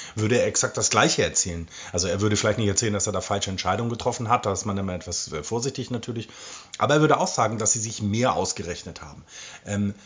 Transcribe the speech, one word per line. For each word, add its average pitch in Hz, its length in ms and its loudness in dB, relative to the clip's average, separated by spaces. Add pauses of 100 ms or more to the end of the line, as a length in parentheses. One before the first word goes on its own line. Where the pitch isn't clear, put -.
(140)
würde 110 240 2
er 104 80 4
exakt - 300 0
das 110 140 2
Gleiche 135 320 4
erzählen. 85 440 0 (240)
Also 87 160 0
er 90 140 0
würde 104 160 4
vielleicht 107 220 2
nicht 107 100 2
erzählen, 104 240 2
dass 98 140 0
er 104 80 0
da 92 80 -2
falsche 98 260 -2
Entscheidungen 95 400 -2
getroffen 120 400 -2
hat. 120 160 4
Da 101 80 2
ist 92 140 -2
man 98 100 0
immer 95 180 -2
etwas, - 380 -6
äh, 78 100 -4
vorsichtig 120 480 -4
natürlich. 113 380 -6 (480)
Aber 135 200 4
er 151 40 6
würde 147 180 6
auch 180 100 2
sagen, 113 280 0
dass 104 160 2
sie 117 60 -2
sich 110 240 -6
mehr 107 320 2
ausgerechnet 87 640 -4
haben. 73 240 -16 (400)
Ähm, 101 300 0 (120)